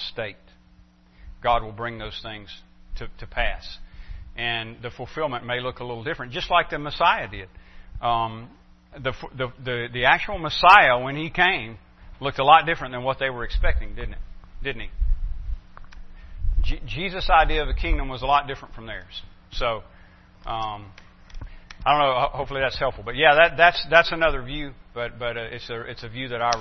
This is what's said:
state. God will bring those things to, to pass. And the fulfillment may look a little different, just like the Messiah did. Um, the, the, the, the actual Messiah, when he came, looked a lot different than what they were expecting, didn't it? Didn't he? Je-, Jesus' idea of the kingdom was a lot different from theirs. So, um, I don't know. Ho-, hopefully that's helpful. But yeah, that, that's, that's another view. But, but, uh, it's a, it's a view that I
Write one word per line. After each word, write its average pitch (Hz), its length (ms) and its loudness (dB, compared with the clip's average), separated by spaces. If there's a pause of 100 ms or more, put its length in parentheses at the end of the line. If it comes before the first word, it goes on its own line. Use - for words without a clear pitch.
(120)
state. 107 260 -8 (1040)
God 120 200 4
will 110 100 -12
bring 117 240 -8
those 107 260 -10
things 107 260 -12 (480)
to, 117 100 -8 (120)
to 110 80 -10
pass. - 500 -4 (580)
And 117 460 -6
the 120 100 -8
fulfillment 127 540 -6
may 123 160 -4
look 127 180 -6
a 123 60 -8
little 117 180 -8
different, 127 280 -8
just 175 180 -6
like 175 200 2
the 156 100 -4
Messiah 165 500 0
did. 98 180 -12 (540)
Um, 113 480 -2 (440)
the, 131 200 -4 (240)
the, 123 140 -4 (120)
the, 120 280 -4
the 123 140 0
actual 175 340 2
Messiah, 160 600 8
when 131 160 -4
he 156 140 -6
came, 143 480 0 (420)
looked 135 200 -4
a 135 40 2
lot 156 220 8
different 151 280 -4
than 123 100 -6
what 131 160 -2
they 135 100 -2
were 120 140 -6
expecting, 110 520 2
didn't 120 180 -8
it? - 60 -10 (440)
Didn't 123 200 -4
he? 101 60 -6 (1700)
Je-, - 240 4
Jesus' 180 440 -4
idea 156 320 6
of 147 60 -2
the 139 60 0
kingdom 147 360 0
was 127 120 -8
a 127 40 -6
lot 139 220 2
different 135 260 -10
from 113 140 -14
theirs. 92 340 -14 (300)
So, 117 320 -2 (640)
um, 107 460 -8 (960)
I 135 60 4
don't 147 80 4
know. 139 140 4
Ho-, 131 240 0
hopefully 135 240 -4
that's 127 180 0
helpful. 127 240 -2
But 117 120 -8
yeah, 147 200 8
that, 160 220 6
that's, 170 320 6
that's 165 220 6
another 160 300 2
view. 139 300 -8 (220)
But, 117 260 -8
but, 117 180 -4
uh, 117 40 -8 (100)
it's 120 180 -14
a, 117 120 -6
it's 120 220 -12
a 120 60 -12
view 127 200 -10
that 117 120 -4
I 117 200 2